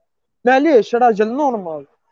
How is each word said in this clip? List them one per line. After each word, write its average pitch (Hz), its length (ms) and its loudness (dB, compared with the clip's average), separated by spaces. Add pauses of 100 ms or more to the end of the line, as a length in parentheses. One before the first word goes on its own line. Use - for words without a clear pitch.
(440)
معليش، 262 500 2
راجل 226 340 0
نورمال. 220 580 -6 (260)